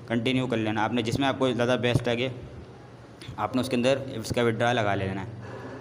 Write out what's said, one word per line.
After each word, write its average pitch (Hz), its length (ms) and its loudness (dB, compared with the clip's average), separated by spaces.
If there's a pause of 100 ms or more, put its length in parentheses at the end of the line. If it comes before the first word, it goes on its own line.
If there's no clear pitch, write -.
continue 127 380 2
कर 120 120 0
लेना, 110 240 0
आपने 113 200 2
जिसमें 113 260 0
आपको 131 240 2
ज़्यादा 120 260 2
best 120 300 2
लगे 120 220 0 (1080)
आपने 127 220 0
उसके 123 160 0
अंदर 127 280 2 (120)
इसका 113 260 0
विड्रॉ 120 320 4
लगा 104 220 2
लेना 95 240 -2
है। - 220 -10 (380)